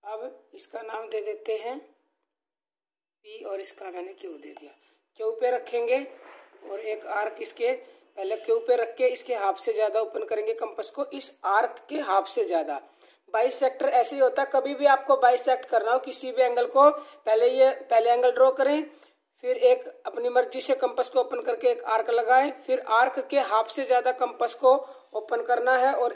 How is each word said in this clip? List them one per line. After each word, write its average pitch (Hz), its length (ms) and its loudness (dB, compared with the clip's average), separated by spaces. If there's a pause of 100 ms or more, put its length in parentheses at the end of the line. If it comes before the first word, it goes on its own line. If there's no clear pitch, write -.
अब 220 500 -14
इसका 233 280 -16
नाम 220 260 -12
दे 214 140 -6
देते 214 360 -6
हैं 240 200 -10
पी - 1700 -20
और 196 160 -8
इसका 190 300 -16
मैंने 180 240 -12
Q 185 180 -16
दे 147 180 -18
दिया। 147 240 -20 (460)
क्यू 220 120 -2
पे 247 180 0
रखेंगे 247 520 -2 (600)
और 196 200 -12
एक 214 260 -8
arc 214 340 -6
इसके, 240 300 -4 (440)
पहले 196 200 -6
Q 226 220 -2
पे 240 180 2
रख 226 200 -2
के 254 120 2
इसके 247 260 -4
हाफ 196 260 -2
से 226 120 -4
ज़्यादा 214 280 0
open 214 260 -6
करेंगे 220 280 -4
compass 226 360 -10
को, 285 160 -6
इस - 260 -10 (140)
arc 208 420 0
के 302 120 -6
हाफ 196 280 0
से 233 160 -2
ज़्यादा। 156 360 -2 (540)
बाइसेक्टर 262 540 0
ऐसे 247 280 0
ही 269 60 2
होता 254 200 2
है, 269 100 -2
कभी 269 220 0
भी 285 140 0
आपको 269 300 4
बाइसेक्ट 254 480 4
करना 220 260 0
हो 254 80 2
किसी 254 320 -8
भी 240 100 2
एंगल 240 260 2
को, 277 220 8
पहले 233 600 0
ये, 262 200 6
पहले 233 400 2
एंगल 247 220 4
ड्रॉ 254 200 6
करें, 285 320 0 (600)
फिर 247 140 -2
एक 254 280 4 (200)
अपनी 240 240 -4
मर्जी 247 300 2
से 269 160 0
कंपास 254 320 -2
को 262 120 0
ओपन 240 220 -4
करके 247 260 -2
एक 240 220 0
आर्क 220 200 0
लगाएं, 247 460 4
फिर 254 240 -2 (120)
आर्क 262 260 4 (120)
के 277 120 2
हाफ 220 280 0
से 277 160 -6
ज्यादा 247 280 2
कंपास 240 420 -4
को 254 180 6 (400)
ओपन 226 300 -4
करना 247 320 2
है 254 180 2
और 240 220 -2